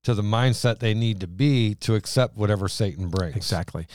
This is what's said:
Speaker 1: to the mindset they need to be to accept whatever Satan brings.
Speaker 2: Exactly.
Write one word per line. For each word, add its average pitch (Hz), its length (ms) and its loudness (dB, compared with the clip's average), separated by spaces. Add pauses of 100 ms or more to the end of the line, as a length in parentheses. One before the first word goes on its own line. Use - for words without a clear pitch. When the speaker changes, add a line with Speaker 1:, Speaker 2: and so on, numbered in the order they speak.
Speaker 1:
to 123 120 2
the 104 80 0
mindset 117 580 2
they 110 140 2
need 113 260 0
to 92 80 -6
be 113 480 2
to - 180 0
accept 117 440 0
whatever 101 320 0
Satan 92 400 -2
brings. 92 260 -2
Speaker 2:
Exactly. 85 600 -4